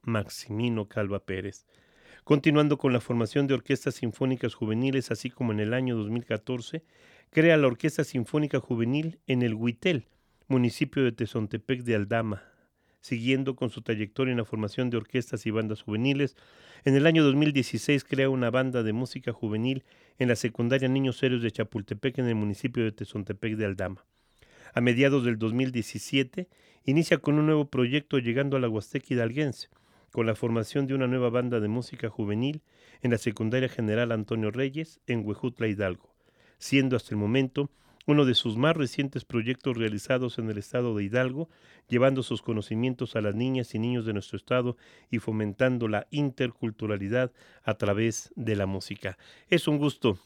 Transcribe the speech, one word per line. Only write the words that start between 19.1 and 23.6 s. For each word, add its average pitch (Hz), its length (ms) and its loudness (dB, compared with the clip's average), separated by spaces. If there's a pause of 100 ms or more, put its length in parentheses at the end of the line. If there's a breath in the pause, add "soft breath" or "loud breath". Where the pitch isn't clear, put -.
juvenil 117 500 -2 (380 soft breath)
en 127 80 2
la 117 80 4
secundaria 127 500 0
Niños 131 340 0
Héroes 127 220 2
de 113 80 0
Chapultepec, 107 680 -4
en 123 100 0
el 113 80 2
municipio 113 480 -2
de 110 80 -2
Tezontepec 104 640 -6
de 110 80 -2